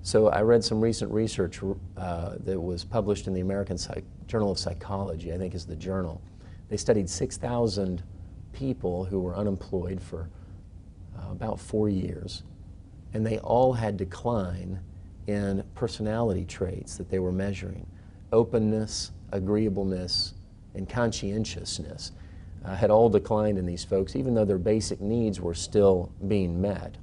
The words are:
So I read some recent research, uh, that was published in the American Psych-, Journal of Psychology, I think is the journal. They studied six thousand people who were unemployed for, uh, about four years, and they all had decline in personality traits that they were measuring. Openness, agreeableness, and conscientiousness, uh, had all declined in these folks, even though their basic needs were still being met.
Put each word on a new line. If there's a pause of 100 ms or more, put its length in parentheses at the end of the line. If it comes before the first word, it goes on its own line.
So
I
read
some
recent
research, (360)
uh, (100)
that
was
published
in
the
American
Psych-, (220)
Journal
of
Psychology,
I
think
is
the
journal. (460)
They
studied
six
thousand (500)
people
who
were
unemployed
for, (880)
uh,
about
four
years, (680)
and
they
all
had
decline (480)
in (120)
personality
traits
that
they
were
measuring. (460)
Openness, (200)
agreeableness, (400)
and
conscientiousness, (520)
uh,
had
all
declined
in
these
folks,
even
though
their
basic
needs
were
still (160)
being
met.